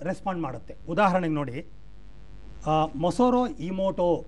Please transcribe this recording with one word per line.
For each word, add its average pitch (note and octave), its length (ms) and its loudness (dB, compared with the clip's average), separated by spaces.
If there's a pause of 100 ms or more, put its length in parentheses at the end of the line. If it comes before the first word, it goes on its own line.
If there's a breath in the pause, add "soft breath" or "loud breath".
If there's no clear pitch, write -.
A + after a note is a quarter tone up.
respond F#3+ 400 -2
ಮಾಡುತ್ತೆ. B2 340 -6 (120)
ಉದಾಹರಣೆಗೆ F3 460 4
ನೋಡಿ, C#3 320 -4 (1000)
ಆ, D#3 280 4
ಮೊಸೊರೋ B3 520 4
ಇಮೋಟೋ F3+ 800 0